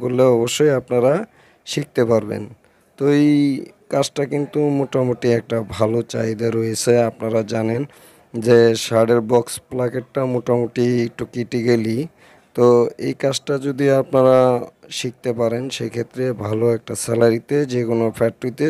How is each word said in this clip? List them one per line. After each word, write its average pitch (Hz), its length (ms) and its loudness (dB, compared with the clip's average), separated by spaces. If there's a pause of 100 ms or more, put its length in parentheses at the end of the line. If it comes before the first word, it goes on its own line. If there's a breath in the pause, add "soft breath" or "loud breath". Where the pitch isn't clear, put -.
করলে 123 220 0 (120)
অবশ্যই 120 440 2
আপনারা 123 340 0 (540 soft breath)
শিখতে - 340 -4 (100)
পারবেন। 107 320 -2 (560 soft breath)
তো 139 40 -4 (160)
এই 147 120 4 (640)
কাজটা 143 300 -2 (100)
কিন্তু 147 260 -4 (200)
মোটামুটি 127 480 -2 (120)
একটা 117 180 -6 (200)
ভালো 113 220 0 (140)
চাহিদা 113 340 -4 (100)
রয়েছে। 113 340 -2 (180)
আপনারা 113 300 -4 (140)
জানেন 113 280 -2 (520 soft breath)
যে 117 240 4 (280)
শার্টের 117 360 2 (100)
বক্স 120 220 2 (160)
প্লাকেটটা 127 520 -6 (140)
মোটামুটি 120 500 0 (220)
একটু 117 240 -12
ক্রিটিক্যালি। 117 680 -2 (580 soft breath)
তো 123 100 4 (420)
এই 135 60 -2 (100)
কাজটা 139 300 -4 (140)
যদি 139 180 -2 (160)
আপনারা 131 360 4 (640)
শিখতে 123 400 -6
পারেন, 117 240 -2 (140)
সেক্ষেত্রে 120 460 -8 (220)
ভালো 107 200 -2 (120)
একটা 113 160 -12 (100)
স্যালারিতে 117 540 0 (160)
যে 123 160 0
কোনো 113 160 0 (140)
ফ্যাক্টরিতে 120 500 -2